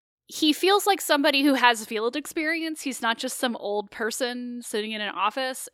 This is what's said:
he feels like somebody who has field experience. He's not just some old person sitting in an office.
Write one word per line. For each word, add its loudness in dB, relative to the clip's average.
he 2
feels 4
like 2
somebody 4
who 6
has 4
field -4
experience. -4
He's -6
not 0
just -6
some -2
old -4
person -6
sitting -4
in -6
an -4
office. -2